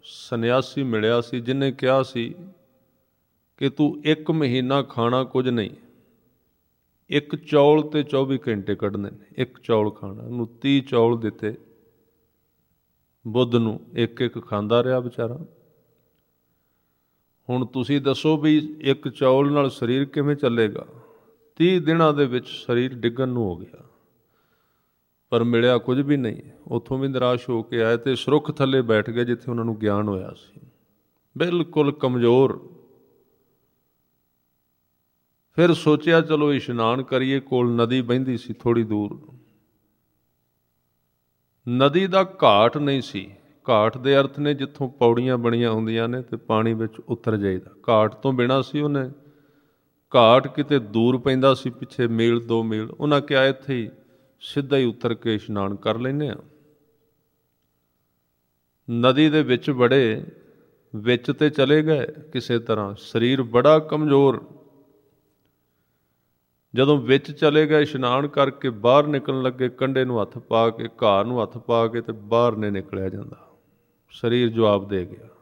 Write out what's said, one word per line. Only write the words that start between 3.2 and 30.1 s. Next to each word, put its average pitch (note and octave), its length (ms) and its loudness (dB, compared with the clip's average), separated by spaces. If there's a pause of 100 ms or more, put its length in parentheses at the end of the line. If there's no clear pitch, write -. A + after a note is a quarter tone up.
ਕਿ C#3 120 -2
ਤੂੰ C#3+ 360 -2
ਇੱਕ D#3 260 -2
ਮਹੀਨਾ C3+ 500 0
ਖਾਣਾ B2 420 0
ਕੁਝ B2+ 260 -2
ਨਹੀਂ, A2+ 200 -2 (1400)
ਇੱਕ D3 260 -4
ਚੌਲ D3+ 540 4
ਤੇ D3+ 140 -2
ਚੌਵੀ C3+ 440 -2
ਘੰਟੇ G2+ 280 -4
ਕੱਢਣੇ G2+ 360 -6
ਨੇ, - 140 -20 (120)
ਇੱਕ B2+ 220 -8
ਚੌਲ G#2+ 300 0
ਖਾਣਾ। G#2 340 -16
ਉਹਨੂੰ A#2 240 -8
ਤੀਹ C#3 360 0
ਚੌਲ A#2 360 2
ਦਿੱਤੇ A2 360 -6 (1700)
ਬੁੱਧ A#2+ 280 0
ਨੂੰ, A2+ 240 0 (140)
ਇੱਕ A#2 280 -4
ਇੱਕ A#2 260 -6
ਖਾਂਦਾ G#2+ 360 0
ਰਿਹਾ B2+ 160 -2
ਵਿਚਾਰਾ। B2 400 -8 (2000)
ਹੁਣ B2 160 -2
ਤੁਸੀਂ C3+ 360 -4
ਦੱਸੋ C#3 360 0
ਵੀ D3+ 420 0
ਇੱਕ C3+ 280 -2
ਚੌਲ C3+ 440 2
ਨਾਲ C#3+ 180 0
ਸਰੀਰ C3 360 -2
ਕਿਵੇਂ C#3+ 300 -2
ਚੱਲੇਗਾ? A#2 500 0 (680)
ਤੀਹ F3+ 260 2
ਦਿਨਾਂ D#3+ 320 2
ਦੇ C#3+ 120 2
ਵਿੱਚ B2 220 -6
ਸਰੀਰ B2+ 480 -4
ਡਿੱਗਣ A#2+ 320 -4
ਨੂੰ B2 160 -4
ਹੋ F2+ 140 -6
ਗਿਆ, - 260 -20 (1500)
ਪਰ A#2 140 2
ਮਿਲਿਆ A#2+ 340 2
ਕੁਝ B2+ 240 -2
ਵੀ C#3+ 160 0
ਨਹੀਂ। A#2 240 -6 (260)
ਉੱਥੋਂ A#2+ 300 -6
ਵੀ C3+ 100 -4
ਨਿਰਾਸ਼ B2 420 -2
ਹੋ A2+ 140 -2
ਕੇ A#2 200 -2
ਆਏ A#2 140 2
ਤੇ C3 140 -4
ਇਸ - 180 -4
ਰੁੱਖ D3+ 220 0
ਥੱਲੇ C3+ 300 0
ਬੈਠ A2+ 280 0
ਗਏ A#2+ 160 -2
ਜਿੱਥੇ A#2+ 260 -6
ਉਹਨਾਂ A#2 140 -4
ਨੂੰ A2 140 -6
ਗਿਆਨ G#2 280 0
ਹੋਇਆ F#2+ 280 -6